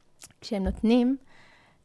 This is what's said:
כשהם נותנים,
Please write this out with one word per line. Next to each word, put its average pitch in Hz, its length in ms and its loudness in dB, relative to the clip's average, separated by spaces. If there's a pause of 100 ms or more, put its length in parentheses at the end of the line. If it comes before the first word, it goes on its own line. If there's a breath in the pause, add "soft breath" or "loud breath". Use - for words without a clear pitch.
(400)
כשהם 196 240 -6
נותנים, 240 520 2 (680 soft breath)